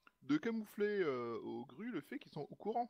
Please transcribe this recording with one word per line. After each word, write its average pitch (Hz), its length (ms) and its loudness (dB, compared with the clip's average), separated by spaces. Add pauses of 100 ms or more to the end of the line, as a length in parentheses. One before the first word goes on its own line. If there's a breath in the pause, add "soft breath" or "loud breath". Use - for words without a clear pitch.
(220)
de 135 160 4
camoufler, 208 600 2
euh, 123 420 2
aux 117 240 -6
grues 185 240 -8
le 180 100 -2
fait - 200 -6
qu'ils - 100 -18
sont 147 180 -4
au - 60 -14
courant. - 360 0